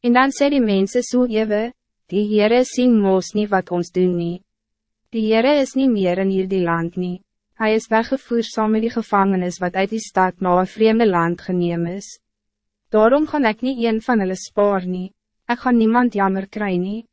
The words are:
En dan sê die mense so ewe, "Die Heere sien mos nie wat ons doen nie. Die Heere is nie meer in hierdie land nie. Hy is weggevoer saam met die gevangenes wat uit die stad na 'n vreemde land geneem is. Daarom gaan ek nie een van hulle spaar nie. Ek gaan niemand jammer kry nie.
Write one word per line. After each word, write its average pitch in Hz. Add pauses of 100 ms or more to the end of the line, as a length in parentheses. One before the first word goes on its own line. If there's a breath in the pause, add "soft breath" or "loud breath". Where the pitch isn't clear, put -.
En 240
dan 262
sê 285
die 277
mense 196
so 247
ewe, 220 (340)
"Die 202
Heere 214
sien 247 (100)
mos 190
nie 208
wat 185
ons 175
doen 180
nie. 170 (680)
Die 220
Heere 233
is 262
nie 269
meer 185
in 190
hierdie 190
land 170
nie. 180 (420)
Hy 214
is 220
weggevoer 233
saam 214
met 220
die 240
gevangenes 196
wat 180
uit 196
die 220
stad 185
na 180
'n 185
vreemde 220
land 175
geneem 170
is. 190 (840)
Daarom 240
gaan 294
ek 220
nie 247
een 220
van 226
hulle 190
spaar 202
nie. 180 (380)
Ek 240
gaan 247
niemand 233
jammer 196
kry 202
nie. 208